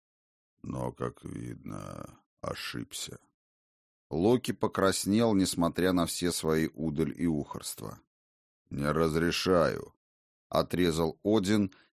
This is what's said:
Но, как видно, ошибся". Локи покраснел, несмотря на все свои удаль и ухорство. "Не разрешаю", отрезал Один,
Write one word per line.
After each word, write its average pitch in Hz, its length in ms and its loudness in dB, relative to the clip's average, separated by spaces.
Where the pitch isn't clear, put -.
Но, 64 300 -6
как - 320 -10
видно, 50 920 -14
ошибся". - 800 -10
Локи 110 420 2
покраснел, 101 800 2
несмотря 87 580 2
на 87 140 2
все 85 260 -2
свои 80 420 0
удаль 78 420 -2
и 85 100 -2
ухорство. 69 720 -6
"Не 71 200 -2
разрешаю", 80 1040 2
отрезал 82 720 2
Один, 104 500 2